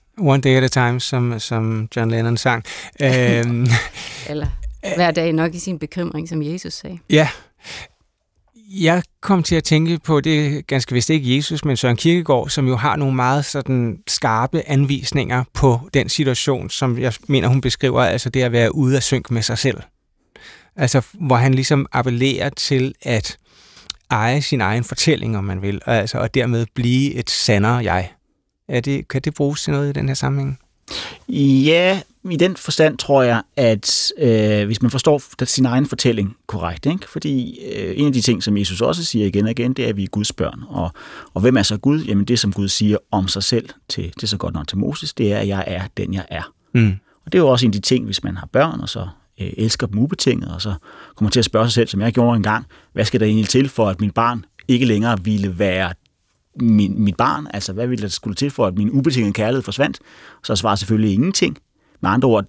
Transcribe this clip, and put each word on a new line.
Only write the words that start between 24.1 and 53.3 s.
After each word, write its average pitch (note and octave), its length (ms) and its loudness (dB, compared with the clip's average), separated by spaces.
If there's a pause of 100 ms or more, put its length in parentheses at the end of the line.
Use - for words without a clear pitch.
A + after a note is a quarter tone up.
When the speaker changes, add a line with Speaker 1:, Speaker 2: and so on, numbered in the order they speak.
Speaker 1:
eje A#2+ 320 0
sin C3+ 180 -2
egen G#2+ 240 0
fortælling, A2+ 540 0
om G2 60 -4
man F#2 180 -4
vil, G2+ 240 -4
og A#2+ 100 2
altså, G#2+ 220 -2
og - 160 -2
dermed A#2 400 0
blive C3 400 0
et B2 160 -6
sandere A2+ 540 2
jeg. F#2 260 -2 (580)
Er B2+ 120 0
det, C3+ 280 -4
kan C3+ 140 -4
det D3+ 120 -4
bruges D3 280 -2
til D3+ 100 -2
noget C#3+ 160 0
i C#3+ 40 -4
den C#3 160 -2
her C3+ 60 -2
sammenhæng? C3+ 440 -2 (720)
Speaker 3:
Ja, D#3 720 4 (300)
i E3 60 -2
den F3 200 2
forstand D#3 420 0
tror C#3 240 4
jeg, A#2 200 2 (140)
at, A2+ 640 2
øh, G#2+ 480 4
hvis G#2+ 160 -2
man B2 80 4
forstår C#3 280 2
f-, - 260 -6
sin C3 220 2
egen B2+ 200 2
fortælling A2 500 0 (100)
korrekt, E2+ 400 -6
ikke? F3 240 -4
Fordi, C3 540 -4
øh, G2+ 320 -6
en D3 100 2
af C#3+ 60 2
de B2+ 80 2
ting, G#2 220 2
som G#2 140 0
Jesus F#2+ 240 -2
også D#3+ 240 0
siger G#2+ 220 0
igen G2+ 180 2
og A2 60 0
igen, A#2 220 -2
det C3 120 -2
er, A#2 40 0
at G#2 80 -2
vi G2 80 -2
er F#2+ 40 -6
Guds G#2 240 -4
børn. - 360 -6
Og, E2 220 -4 (440)
og F2+ 60 -2
hvem B2+ 160 6
er G#2+ 60 4
så G#2+ 140 0
Gud? D3 280 2
Jamen, G2+ 200 2
det, A#2+ 140 2
som G2+ 140 0
Gud G2 160 0
siger G#2 280 2 (140)
om G2 180 0
sig G2 140 -4
selv, - 260 -2 (200)
til, G2 160 -6 (100)
det - 80 -10
er - 40 -4
så G2+ 100 -4
godt E2+ 180 -6
nok D2 140 -6
til F#2+ 100 -4
Moses, D3+ 360 -4
det G#2 180 2
er, G#2 60 0
at G#2 100 -2
jeg G2 180 -2
er F#2 160 -6 (140)
den, F#2+ 180 -4
jeg F#2+ 160 -6
er. D#2+ 220 -10 (220)
Speaker 1:
Mm. A2 180 4 (340)
Speaker 3:
Og D3 60 -6
det F#3 60 4
er F3 40 6
jo D3 60 6
også B2 180 4
en A2 40 4
af - 20 -2
de G2+ 80 -2
ting, B2 240 0
hvis G2+ 200 -6
man F2+ 120 -6
har F2+ 160 -12
børn, D#3 280 2
og - 80 -8
så, F#2 200 -8 (320)
øh, F#2+ 160 -6
elsker A2+ 300 -2
dem G2+ 120 -4
ubetinget, B2 560 0
og F#2 80 -8
så G2+ 120 -4 (400)
kommer G#2+ 160 0
til - 80 2
at A#2 60 2
spørge A2 220 2
sig A#2 60 0
selv, A2+ 160 2
som G2+ 120 -2
jeg A#2 120 0
gjorde A#2+ 240 4
engang, G#2+ 300 0 (260)
"Hvad - 120 0
skal G#2+ 160 0
der G#2+ 60 4
egentlig G#2+ 220 2